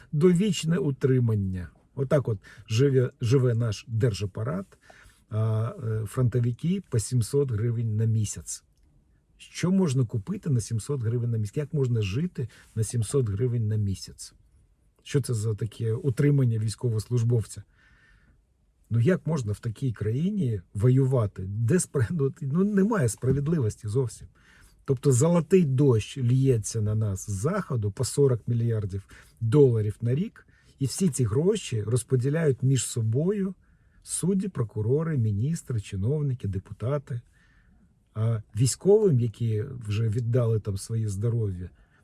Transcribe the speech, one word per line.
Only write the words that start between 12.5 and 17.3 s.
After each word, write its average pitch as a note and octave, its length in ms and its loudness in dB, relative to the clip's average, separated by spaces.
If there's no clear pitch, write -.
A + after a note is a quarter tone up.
на A2+ 80 -2
сімсот A#2 460 -2
гривень A#2 380 -2
на G#2+ 80 0
місяць? - 580 -6
Що - 180 0
це B2 120 -4
за A2 220 -2
таке A2 380 -4
утримання C3+ 640 2
військовослужбовця? A2+ 1040 -2